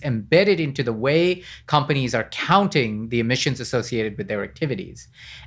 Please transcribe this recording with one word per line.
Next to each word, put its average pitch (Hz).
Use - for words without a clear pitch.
embedded 160
into 139
the 117
way 165
companies 139
are 113
counting 139
the 117
emissions 123
associated 110
with 98
their 101
activities. -